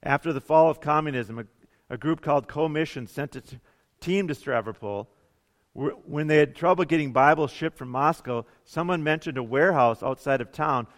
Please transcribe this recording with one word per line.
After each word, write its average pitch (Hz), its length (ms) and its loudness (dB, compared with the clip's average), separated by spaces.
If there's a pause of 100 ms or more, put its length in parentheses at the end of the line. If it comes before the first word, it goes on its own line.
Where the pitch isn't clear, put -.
After 143 300 -2
the 135 100 -6
fall 160 280 6
of 156 120 -4
communism, 135 580 -2
a, 110 60 -14 (440)
a 127 80 -10
group 156 240 -4
called 139 260 0
Commission 151 580 -4
sent 143 300 -10
a 131 60 -14
t-, 123 180 -20 (400)
team 185 280 -2
to 156 60 -4
Stavropol. 110 720 -6 (680)
Wh-, - 360 -8
when 147 160 -4
they 151 120 4
had 143 180 4
trouble 175 300 2
getting 147 280 0
Bibles 143 380 4
shipped - 260 -8
from 127 120 -14
Moscow, 123 560 -2 (180)
someone 170 400 -4
mentioned 156 340 -2
a 127 60 -4
warehouse 131 580 2
outside 131 400 -2
of 113 100 -12
town 139 360 -2 (100)